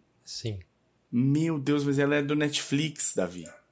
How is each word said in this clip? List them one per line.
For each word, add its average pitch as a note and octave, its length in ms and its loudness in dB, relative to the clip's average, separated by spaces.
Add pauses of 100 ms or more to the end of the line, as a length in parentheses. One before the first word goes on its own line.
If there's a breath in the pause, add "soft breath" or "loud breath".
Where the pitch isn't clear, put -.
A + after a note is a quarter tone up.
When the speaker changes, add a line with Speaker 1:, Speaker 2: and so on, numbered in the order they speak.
(240)
Speaker 1:
Sim. G#2 360 -8 (500)
Speaker 2:
Meu D3 480 2
Deus, C#3+ 260 0
mas C#3 140 0
ela C#3+ 180 2
é D3 60 0
do C#3+ 120 -2
Netflix, D3 800 0
Davi. F2 320 -4 (260)